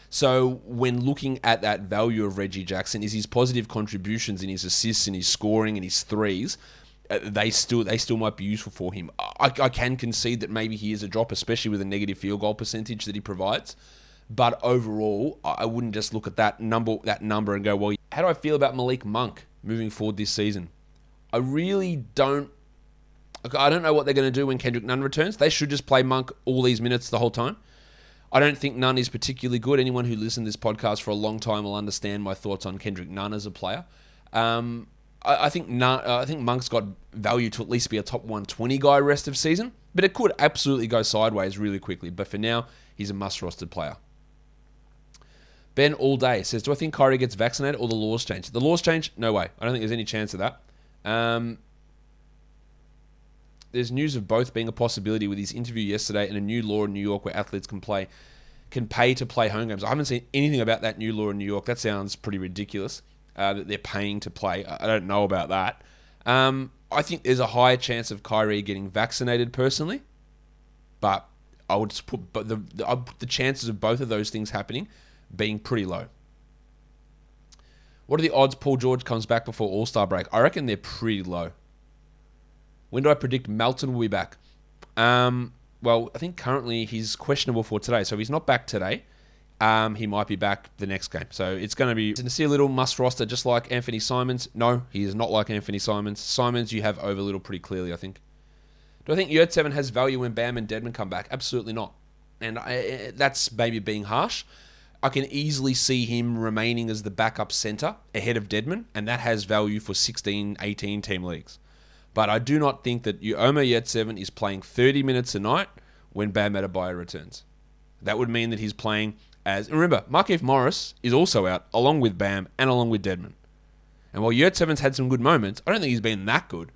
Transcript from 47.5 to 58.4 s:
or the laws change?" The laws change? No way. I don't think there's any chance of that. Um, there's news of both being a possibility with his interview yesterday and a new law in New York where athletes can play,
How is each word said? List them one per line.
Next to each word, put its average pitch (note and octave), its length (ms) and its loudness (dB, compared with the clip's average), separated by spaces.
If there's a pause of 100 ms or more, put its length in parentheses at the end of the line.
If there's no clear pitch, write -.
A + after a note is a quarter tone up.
or A#2+ 80 0
the A2+ 80 0
laws A2 300 -2
change?" F#2 240 -8
The A#2 100 -4
laws E3 220 4
change? E3 340 0
No A2+ 160 0
way. F#2 180 0 (100)
I - 40 -8
don't A#2+ 100 0
think A#2+ 80 -2
there's A2 100 -2
any A2+ 140 -4
chance G#2+ 280 -4
of F#2 60 -8
that. A#2 200 -4 (460)
Um, A#2 540 -2 (2000)
there's A#2+ 200 -2
news C#3 240 0
of G2+ 120 -4
both A#2+ 260 2
being A2+ 140 -2
a A2 40 -4
possibility G#2+ 560 0
with G2+ 120 -2
his G2 120 -6
interview A#2 320 -6
yesterday G#2 440 -2
and G#2 100 -4
a G2+ 40 -2
new A2 200 -2
law G#2+ 240 0
in G2+ 80 -4
New G2+ 60 -6
York G2+ 260 -2
where - 100 -6
athletes G2+ 300 -6
can G2 160 -10
play, G2 260 -2 (640)